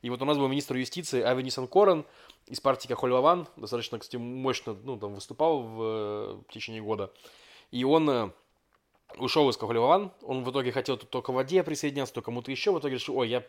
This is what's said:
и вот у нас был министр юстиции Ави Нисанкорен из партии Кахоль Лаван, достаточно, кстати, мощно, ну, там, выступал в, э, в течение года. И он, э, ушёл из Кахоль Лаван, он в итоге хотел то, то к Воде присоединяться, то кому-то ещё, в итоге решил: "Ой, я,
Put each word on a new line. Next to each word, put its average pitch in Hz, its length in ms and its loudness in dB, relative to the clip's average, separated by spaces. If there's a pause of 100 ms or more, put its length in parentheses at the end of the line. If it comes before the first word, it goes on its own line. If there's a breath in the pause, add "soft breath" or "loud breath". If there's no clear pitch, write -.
и 120 80 -4
вот 123 100 -4
у 135 60 -2
нас 147 100 4
был 139 120 2
министр 135 280 -2
юстиции 127 460 -2
Ави 127 200 2
Нисанкорен 147 640 4 (420 soft breath)
из 123 140 -12
партии 135 280 0
Кахоль 127 240 0
Лаван, 151 340 4 (100)
достаточно, 113 420 -6
кстати, - 200 -10
мощно, 123 680 -4
ну, 127 140 -8
там, 101 160 -8
выступал 151 480 0
в, 113 200 -8
э, 104 500 -4 (160)
в - 40 -20
течение 110 300 -10
года. 104 280 -4 (600 soft breath)
И 123 140 -2
он, 151 260 6
э, 117 200 0 (880)
ушёл 135 300 4
из 117 80 2
Кахоль 113 220 -2
Лаван, 180 340 4 (100)
он 131 220 -4
в 127 60 -4
итоге 127 220 0
хотел 131 260 -2
то, - 80 -20
то 123 160 -4
к - 80 -6
Воде 135 320 2
присоединяться, 143 520 -4
то 117 80 -6
кому-то 120 280 -8
ещё, 135 240 0
в 165 40 0
итоге 139 180 -2
решил: 123 220 -6
"Ой, 123 120 2
я, 120 180 0